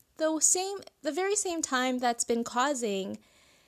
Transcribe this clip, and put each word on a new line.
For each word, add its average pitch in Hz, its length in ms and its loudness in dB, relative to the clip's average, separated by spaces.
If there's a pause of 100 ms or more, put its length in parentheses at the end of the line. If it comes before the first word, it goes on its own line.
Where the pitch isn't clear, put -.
(160)
The 320 240 2
same, 381 380 2 (240)
the 294 100 -2
very 381 220 0
same 370 260 -2
time 254 380 0
that's 240 260 0
been 233 200 0
causing 226 760 -2 (500)